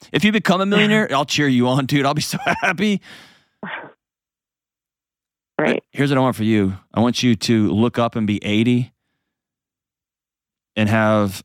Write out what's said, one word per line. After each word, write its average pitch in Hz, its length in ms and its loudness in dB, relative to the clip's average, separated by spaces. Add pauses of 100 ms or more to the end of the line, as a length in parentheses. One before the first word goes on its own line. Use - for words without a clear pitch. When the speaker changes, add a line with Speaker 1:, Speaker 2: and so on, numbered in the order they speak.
(140)
Speaker 1:
If 156 100 0
you 214 80 4
become 190 300 0
a 196 40 0
millionaire, 208 420 2
Speaker 2:
<laughs> - 60 -6
Speaker 1:
I'll 139 120 0
cheer 147 240 -2
you 123 180 2
on, 131 180 0
dude. 143 200 0
I'll 143 100 2
be 151 60 0
so - 200 -6
<laughs> - 200 -2
happy. 190 400 -2 (600)
But - 300 -14 (1700)
Speaker 2:
Right. 147 320 -2
Speaker 1:
here's 139 180 -2
what 139 80 2
I 131 40 2
want 123 140 0
for 107 80 -6
you. 101 340 0 (160)
I - 80 -2
want 120 200 0
you 120 140 4
to 107 360 2
look 113 280 0
up 117 160 -2
and 110 100 -2
be 101 180 -2
eighty 117 500 0 (1800)
and 110 140 0
have 107 560 0